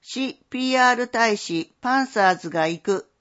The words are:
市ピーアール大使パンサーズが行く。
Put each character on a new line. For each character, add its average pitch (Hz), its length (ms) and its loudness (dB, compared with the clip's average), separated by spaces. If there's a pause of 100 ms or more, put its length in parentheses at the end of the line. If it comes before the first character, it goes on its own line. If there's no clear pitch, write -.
市 262 340 -6 (140)
ピ 254 260 -2
ー 247 140 6
ア - 20 4
ー 240 40 2
ル 240 120 -4
大 226 300 0
使 165 440 -6
パ 262 200 0
ン 254 60 -2
サ 196 220 2
ー 180 80 2
ズ 170 120 -10
が 160 180 0
行 170 140 -4
く。 - 280 -2 (120)